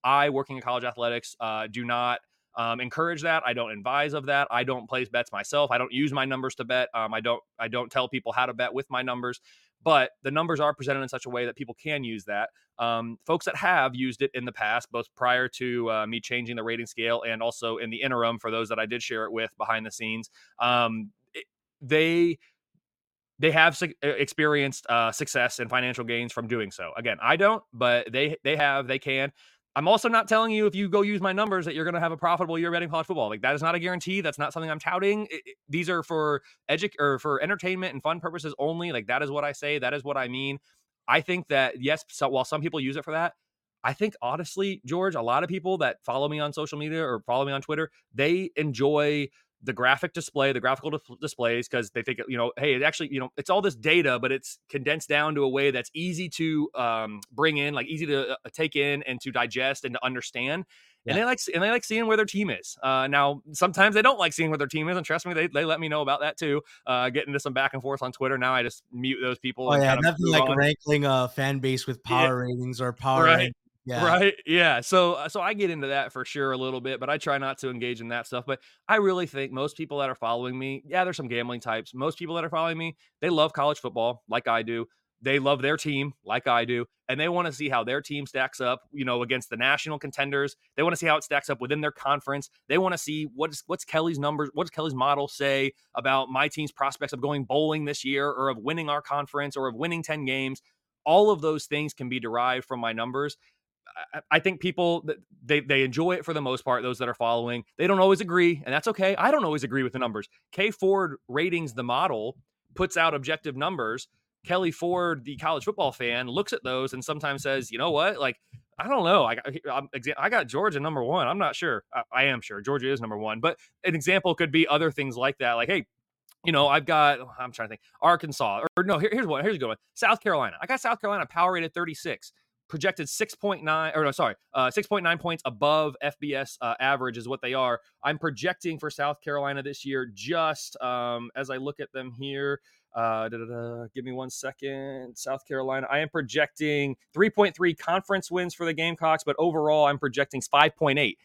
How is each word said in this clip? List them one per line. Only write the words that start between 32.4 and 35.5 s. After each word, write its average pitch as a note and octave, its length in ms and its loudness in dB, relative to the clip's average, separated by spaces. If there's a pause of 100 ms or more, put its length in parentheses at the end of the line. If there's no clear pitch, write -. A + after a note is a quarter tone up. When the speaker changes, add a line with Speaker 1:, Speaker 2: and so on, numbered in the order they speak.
Speaker 1:
year E3+ 140 0
betting E3+ 180 0
college D#3+ 200 -2
football. D3 200 0
Like, G#2 140 -6
that C3+ 140 2
is C#3+ 40 -8
not E3 140 0
a F3 60 -2
guarantee. F3+ 400 -4
That's D#3+ 180 -4
not C#3+ 140 -4
something D#3+ 180 -6
I'm D#3 80 -6
touting. G3 540 0
It, D#3+ 140 -12
it, - 100 -20 (120)